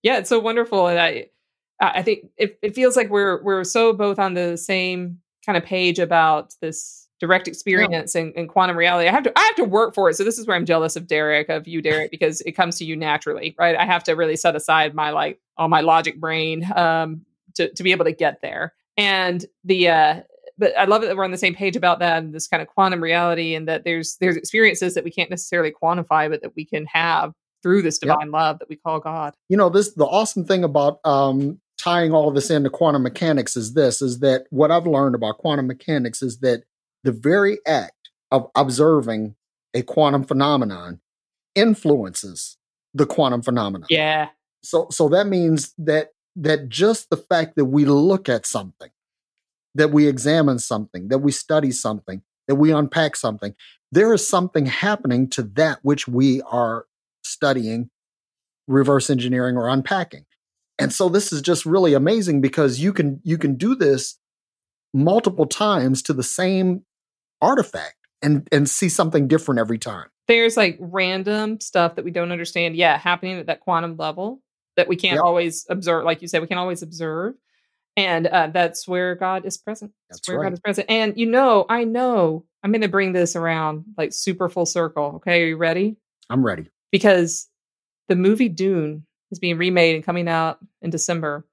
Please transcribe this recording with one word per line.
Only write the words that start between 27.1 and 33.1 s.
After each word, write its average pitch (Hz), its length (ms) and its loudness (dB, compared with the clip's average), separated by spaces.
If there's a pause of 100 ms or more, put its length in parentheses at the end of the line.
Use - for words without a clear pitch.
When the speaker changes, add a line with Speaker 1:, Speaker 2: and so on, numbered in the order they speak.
Speaker 1:
through 190 200 2
this 160 200 -2
Speaker 2:
Yep. 151 120 2
Speaker 1:
divine 151 180 -4
love 156 260 0
that - 100 -16
we 151 80 -14
call 160 220 -6
God. 156 360 -8 (140)
Speaker 2:
You 190 80 2
know, 196 120 6
this, 196 260 2
the 147 120 2
awesome 202 380 0
thing 185 200 2
about, 147 400 2
um, 139 560 2 (180)
tying 170 340 0
all 151 200 4
this 139 180 0
into 143 200 2
quantum 143 340 2
mechanics 139 520 -2